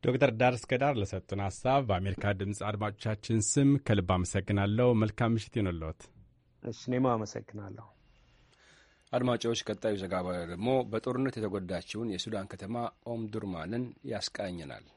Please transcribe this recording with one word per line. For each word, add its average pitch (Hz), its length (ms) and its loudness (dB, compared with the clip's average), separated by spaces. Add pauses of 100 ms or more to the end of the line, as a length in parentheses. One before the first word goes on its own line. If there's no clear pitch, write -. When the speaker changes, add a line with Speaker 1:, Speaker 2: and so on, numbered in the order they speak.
Speaker 1:
ዶክተር 131 300 4
ዳር 123 220 4
እስከ - 220 -4
ዳር 139 200 2
ለሰጡን 98 440 -4
ሀሳብ 127 440 2
በአሜሪካ 98 400 0 (100)
ድምፅ 98 280 -4
አድማጮቻችን 107 800 -2
ስም 139 260 6 (100)
ከልብ 98 300 2
አመሰግናለሁ። 101 840 2
መልካም 110 380 2
ምሽት 110 220 -2
ይሁንልዎት። 85 460 -2 (600)
Speaker 2:
እሺ፣ - 220 -10
እኔም 127 240 2
አመሰግናለሁ። 107 760 -6 (1300)
Speaker 3:
አድማጮች፣ 120 520 2
ቀጣዩ 107 340 -2
ዘገባ 92 300 -2 (120)
ደግሞ 87 280 -4 (180)
በጦርነት 123 500 -2
የተጎዳችውን 98 760 -4
የሱዳን 98 380 -6
ከተማ 101 260 -10 (340)
ኦምዱርማንን 107 760 -6 (240)
ያስቃኘናል። 87 760 -6 (120)